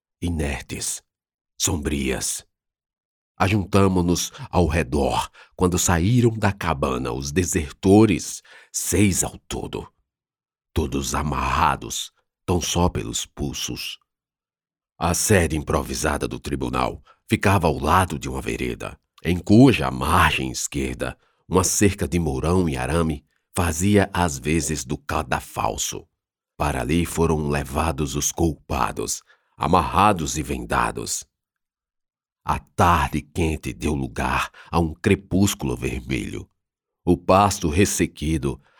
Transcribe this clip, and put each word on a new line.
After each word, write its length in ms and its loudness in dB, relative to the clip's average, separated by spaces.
inertes, 800 -6
sombrias. 880 -4
Ajuntamo-nos 920 2
ao 180 4
redor 640 0
quando 220 0
saíram 520 4
da 220 0
cabana 580 -4
os 220 -6
desertores, 1080 2
seis 540 0
ao 140 -10
todo. 520 -10
Todos 420 -4
amarrados, 1000 -2
tão 140 0
só 280 2
pelos 360 -6
pulsos. 720 -8
A 160 0
sede 420 2
improvisada 720 -2
do 100 -8
tribunal 640 -4
ficava 380 2
ao 120 0
lado 400 0
de 100 -8
uma 140 -6
vereda, 540 -6
em 140 0
cuja 520 6
margem 600 2
esquerda, 640 -6
uma 160 4
cerca 420 2
de 120 -2
mourão 500 0
e 80 -4
arame 480 -2
fazia 560 2
às 260 0
vezes 460 -2
do 140 -4
cadafalso. 1080 -6
Para 240 -2
ali 240 0
foram 420 0
levados 680 -2
os 140 -2
culpados, 920 -4
amarrados 800 2
e 60 -4
vendados. 840 -6
A 140 -2
tarde 640 2
quente 520 -2
deu 220 -4
lugar 560 -4
a 80 0
um 160 0
crepúsculo 840 0
vermelho. 720 -6
O 120 4
pasto 520 4
ressequido 920 0